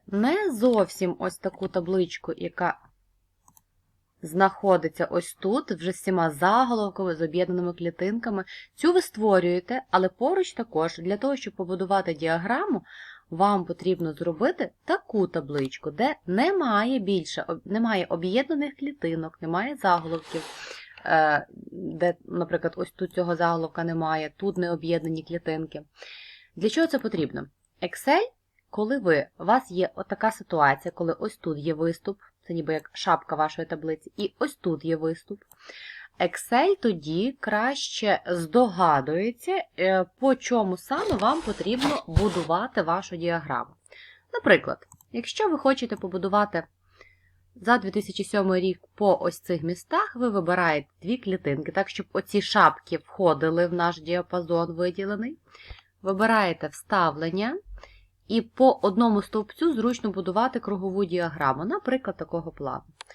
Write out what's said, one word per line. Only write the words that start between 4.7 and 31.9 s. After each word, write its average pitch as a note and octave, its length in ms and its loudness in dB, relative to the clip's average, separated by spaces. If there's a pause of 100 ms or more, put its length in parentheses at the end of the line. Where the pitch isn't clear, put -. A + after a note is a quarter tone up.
ось - 300 -2
тут, - 360 -2
вже E3 220 -4
з - 40 -8
всіма F3 340 2
заголовками, G3 880 0
з D#3+ 60 -4
об'єднаними F3 500 0
клітинками. F#3+ 720 -4 (300)
Цю E4 180 2
ви F4+ 100 4
створюєте, G3 880 2
але F#3 180 4
поруч F4+ 440 0
також, E3 460 -4
для F3+ 180 -4
того, C4+ 200 -2
щоб G#3+ 180 -10
побудувати F#3 600 -2
діаграму, F#3 680 -2 (480)
вам F#3+ 340 2
потрібно E3+ 480 -2
зробити F3 580 -2 (140)
таку A3+ 420 0
табличку, C#3+ 640 -4
де A#3 260 0 (100)
немає B3 720 2
більше, F#3 500 -2
об-, E3 160 -6
немає G#3+ 440 0
об'єднаних C#4 680 -2
клітинок, E3 640 -6
немає G3 340 -4
заголовків, E3 640 0 (640)
е, D#3 400 4 (260)
де, E3+ 420 -2 (100)
наприклад, E3+ 520 -2
ось F3 140 -6
тут - 220 -8
цього F3 240 -2
заголовка E3 480 0
немає, D#3 520 -2
тут G3 200 -4
не F3 160 -2
об'єднані D#3+ 500 -2
клітинки. D#3+ 600 -8 (720)
Для G3 140 0
чого D#4+ 160 2
це C#4+ 120 0
потрібно? D#3+ 480 -4 (360)
Excel, C#4 380 2 (500)
коли A3 280 -2
ви, D#3+ 280 4 (120)
у E3+ 60 -10
вас B3 260 2
є F3+ 240 0
отака - 360 -2
ситуація, C#3+ 640 2
коли E3 200 -2
ось G#3+ 240 -6
тут D#3 220 -6
є D#3 160 -2
виступ, E3 440 -4 (280)